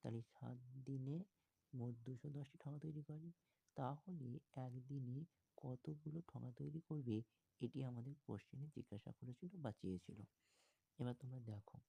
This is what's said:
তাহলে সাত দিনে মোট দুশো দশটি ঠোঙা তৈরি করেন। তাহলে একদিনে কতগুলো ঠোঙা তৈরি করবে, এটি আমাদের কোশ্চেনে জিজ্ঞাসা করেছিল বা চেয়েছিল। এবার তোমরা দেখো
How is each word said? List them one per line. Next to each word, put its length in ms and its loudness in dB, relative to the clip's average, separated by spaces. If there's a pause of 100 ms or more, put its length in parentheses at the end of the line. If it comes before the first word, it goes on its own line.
তাহলে 240 2
সাত 280 -6 (280)
দিনে 320 2 (560)
মোট 220 2 (100)
দুশো 260 -2
দশটি 280 -4
ঠোঙা 200 -2
তৈরি 240 0
করেন। 280 -4 (460)
তাহলে 520 2 (280)
একদিনে 640 0 (400)
কতগুলো 680 0
ঠোঙা 260 -2
তৈরি 280 0
করবে, 360 6 (440)
এটি 240 2
আমাদের 380 0
কোশ্চেনে 500 -2
জিজ্ঞাসা 400 -2
করেছিল 440 -4
বা 160 2
চেয়েছিল। 460 -2 (800)
এবার 160 2
তোমরা 300 -4
দেখো 340 -4 (100)